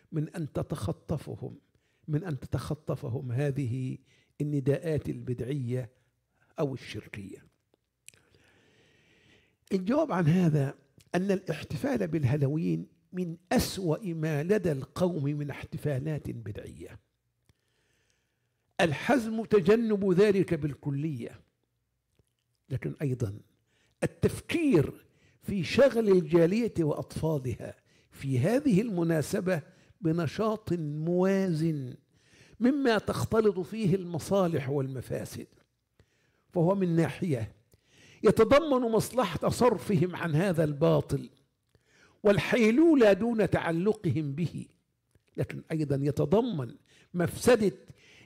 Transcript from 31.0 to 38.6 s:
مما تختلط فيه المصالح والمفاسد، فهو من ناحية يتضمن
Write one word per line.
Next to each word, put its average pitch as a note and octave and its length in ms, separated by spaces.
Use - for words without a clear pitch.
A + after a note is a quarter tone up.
مما C4 380
تختلط G#3 600
فيه G3+ 340
المصالح F3 760
والمفاسد، C3+ 760
فهو F3+ 220
من F3+ 220
ناحية D3+ 560
يتضمن B3+ 680